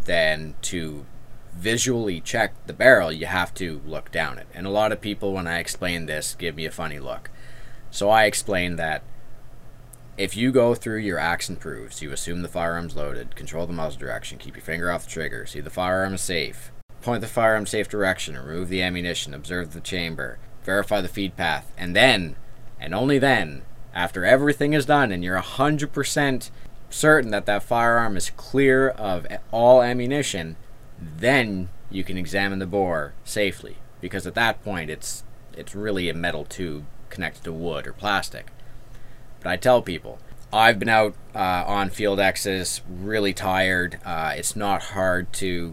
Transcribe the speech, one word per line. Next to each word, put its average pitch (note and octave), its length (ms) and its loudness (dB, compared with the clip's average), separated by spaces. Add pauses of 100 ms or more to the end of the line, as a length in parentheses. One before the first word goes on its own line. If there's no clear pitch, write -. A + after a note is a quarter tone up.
then D#2 580 2
to D#2 420 -4 (500)
visually A2+ 640 0
check G#2+ 340 0 (120)
the E2 60 -6
barrel, G#2 400 8
you D#2+ 140 -4
have F2+ 280 0
to E2 300 -4
look D2+ 260 -6
down D2+ 280 -2
it. - 160 -14
And F2 120 -8
a G2 40 -4
lot G#2+ 220 4
of G#2 80 -4
people, G2+ 320 -4
when F#2 140 -4
I E2+ 120 -2
explain E2+ 480 -4
this, D2+ 280 -4
give E2+ 200 -4
me D#2+ 120 -6
a D2+ 40 -6
funny D2+ 280 -6
look. C2 320 -8 (600)
So G2+ 200 2
I A2 140 8
explain F2+ 520 0
that D#2+ 260 -2 (1160)
if G2 180 -2
you B2 140 2
go A#2+ 240 6
through A2 240 -4
your G2 200 -2
acts E2 300 0
and F2 120 -8
proves, A#1 400 -10
you D2 120 -8
assume F2 300 -4
the E2+ 60 -6
firearm's E2+ 480 -2
loaded, D2 400 -2
control D#2 300 -6
the E2+ 60 -4
muzzle D#2 280 -4
direction, B1 380 -8
keep C2+ 180 -14
your - 60 -16
finger E2+ 280 -2
off E2+ 140 -2
the - 60 -12
trigger, C#2 360 -6
see - 140 -8
the D2 100 -8
firearm F#2+ 440 0
is F2+ 80 -4
safe, - 500 -4 (300)
point A#2 180 -2
the A2 60 -6
firearm A2 400 4
safe G#2 220 0
direction, F#2 480 -2
remove D#2+ 320 -6
the F#2 140 0
ammunition, F2 520 -2
observe E2+ 380 -6
the E2+ 80 -8
chamber, D#2 580 -4 (240)
verify G2+ 380 2
the F#2 80 0
feed G2 280 -4
path, D#2+ 400 -2
and F2 180 -2
then, G2+ 400 6 (460)
and D#2 140 -4
only C3+ 240 4
then, G2+ 440 2 (320)
after F2+ 300 -2
everything C#3+ 480 6
is C#3+ 140 4
done C#3+ 260 4
and F2 100 -2
you're F2+ 140 0
a F2+ 60 0
hundred C#3+ 500 0
percent C#3 580 0 (380)
certain D3+ 420 6
that G2+ 160 0
that G2+ 160 4
firearm A#2 540 4
is - 140 2
clear C3+ 580 4
of F#2+ 380 -2
a-, - 140 -4 (100)
all A#2+ 320 10
ammunition, A#2+ 760 0 (420)
then F#2+ 720 2 (220)
you F#2+ 120 -2
can F#2+ 140 -2
examine F#2+ 420 0
the F#2+ 80 -2
bore F2 460 0 (120)
safely, - 520 -2 (240)
because F2+ 260 -6
at E2+ 80 -6
that A2+ 300 0
point F2 240 -4
it's, - 360 -8 (300)
it's - 200 -10
really G2 340 0
a D#2 60 -2
metal D#2+ 300 -2
tube D2+ 420 -6 (240)
connected - 340 -6
to E2+ 80 -6
wood D#2+ 340 -4
or C#2 60 -6
plastic. - 560 -2 (920)
But F2 120 -2
I F2+ 40 0
tell B2 240 6
people, G2+ 380 -6 (340)
I've A2+ 260 8
been G#2 100 -2
out, A2 260 6 (200)
uh, F#2 320 2
on G2+ 240 2
field G2+ 280 2
X's, F#2+ 680 0
really G2 440 0
tired. F#2 720 2
Uh, D#2+ 320 -2
it's - 200 -4
not G2+ 260 0
hard F#2 520 0
to E2+ 380 -2